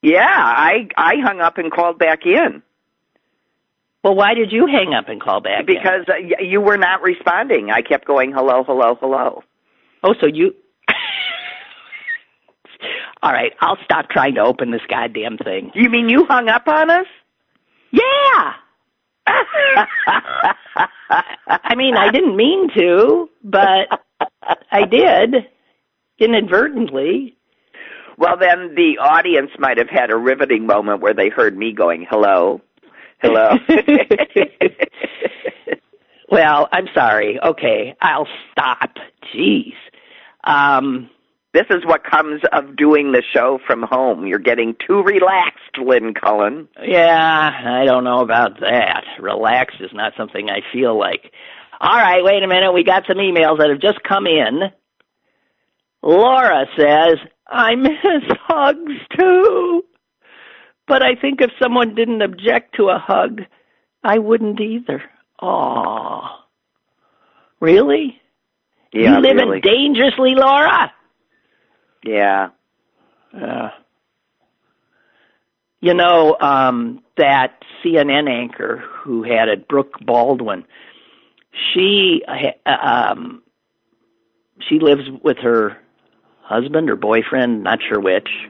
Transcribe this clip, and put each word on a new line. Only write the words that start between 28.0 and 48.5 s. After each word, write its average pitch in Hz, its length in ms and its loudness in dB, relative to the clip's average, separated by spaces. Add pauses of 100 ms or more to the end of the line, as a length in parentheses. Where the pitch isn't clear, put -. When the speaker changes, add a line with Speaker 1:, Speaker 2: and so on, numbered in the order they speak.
Speaker 1:
Well, 233 200 2
then 180 380 0
the 160 240 2
audience 151 580 2
might 131 220 -2
have 117 100 0
had 123 220 0
a 110 40 0
riveting 123 520 0
moment 104 340 0
where 104 140 2
they 98 140 2
heard 107 280 0
me 110 160 -6
going, 87 340 -2
"Hello, 98 540 2 (580)
hello." 226 380 4 (100)
<laughs> - 0 - (2500)
Speaker 2:
Well, 156 440 4
I'm 185 240 -4
sorry. 107 460 0
Okay, 127 600 -2
I'll 147 260 -2 (240)
stop. 131 460 -4 (360)
Jeez. - 400 -2 (720)
Um, 139 640 0 (440)
Speaker 1:
This 185 160 2
is 175 160 0
what 165 180 2
comes 151 380 -2 (100)
of 143 240 -4
doing 147 360 2
the 123 100 2 (120)
show 131 320 0
from 117 180 -2
home. 113 420 -2
You're 98 140 -4
getting 117 360 -2 (120)
too 196 160 2
relaxed, 180 760 0
Lynn 123 380 0
Cullen. 107 520 -2 (160)
Speaker 2:
Yeah, 160 680 2 (120)
I 123 220 0
don't 127 180 2
know 123 180 0
about 117 380 0